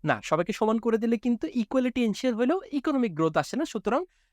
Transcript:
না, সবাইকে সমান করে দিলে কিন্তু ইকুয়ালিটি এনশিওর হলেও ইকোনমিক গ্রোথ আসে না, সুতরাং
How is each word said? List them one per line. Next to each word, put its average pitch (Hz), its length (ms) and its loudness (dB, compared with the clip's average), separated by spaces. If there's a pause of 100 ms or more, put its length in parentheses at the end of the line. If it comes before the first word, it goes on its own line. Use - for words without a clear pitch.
না, 123 200 0
সবাইকে 175 300 0
সমান 220 260 0
করে 220 180 0
দিলে 233 200 0
কিন্তু 240 360 -2
ইকুয়ালিটি 247 520 0
এনশিওর 220 300 0
হলেও 254 240 2 (120)
ইকোনমিক 262 440 0
গ্রোথ 160 220 2
আসে 156 200 -2
না, 302 80 0
সুতরাং 233 380 -2 (300)